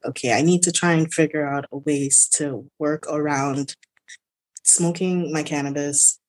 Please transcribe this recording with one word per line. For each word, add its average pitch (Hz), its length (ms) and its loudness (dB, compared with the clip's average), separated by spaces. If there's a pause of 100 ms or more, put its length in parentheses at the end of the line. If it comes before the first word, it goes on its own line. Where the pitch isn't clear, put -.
"Okay, 120 280 -4
I 113 80 4
need 175 220 4
to 170 80 0
try 170 220 2
and 160 200 2
figure 151 320 0
out 139 280 -4
a 139 40 -10
ways 139 580 2
to 139 340 -4 (100)
work 151 300 -2
around 143 640 -2 (920)
smoking 175 680 0
my 151 100 -2
cannabis 143 840 -2